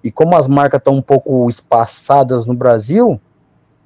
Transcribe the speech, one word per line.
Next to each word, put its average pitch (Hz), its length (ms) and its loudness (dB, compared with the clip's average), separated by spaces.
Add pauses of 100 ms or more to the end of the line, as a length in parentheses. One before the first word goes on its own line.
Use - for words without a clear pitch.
E 117 80 -8
como 170 260 0
as 143 120 2
marcas 143 340 0
tão 139 120 2
um 135 80 -2
pouco 131 460 0
espaçadas 123 960 -2
no 123 100 -4
Brasil, 123 680 0 (640)